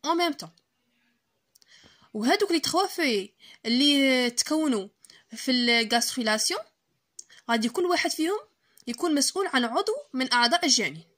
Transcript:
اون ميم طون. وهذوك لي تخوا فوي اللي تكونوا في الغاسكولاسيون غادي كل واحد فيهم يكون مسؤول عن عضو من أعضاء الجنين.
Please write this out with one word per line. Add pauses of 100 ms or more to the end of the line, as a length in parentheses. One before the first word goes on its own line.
اون
ميم
طون. (1600)
وهذوك
لي
تخوا
فوي (300)
اللي
تكونوا (480)
في
الغاسكولاسيون (920)
غادي
كل
واحد
فيهم (480)
يكون
مسؤول
عن
عضو (200)
من
أعضاء
الجنين. (100)